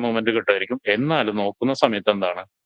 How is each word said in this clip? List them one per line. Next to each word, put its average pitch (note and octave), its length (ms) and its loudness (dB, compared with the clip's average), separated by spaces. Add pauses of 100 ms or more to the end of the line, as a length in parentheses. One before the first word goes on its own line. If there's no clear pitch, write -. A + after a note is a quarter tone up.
മൂവ്മെന്റ് A2+ 320 0
കിട്ടുമായിരിക്കും. G2+ 420 0 (180)
എന്നാലും B2+ 480 0
നോക്കുന്ന A#2 300 -2 (100)
സമയത്ത് G#2+ 320 2
എന്താണ്, F#2 280 -4 (220)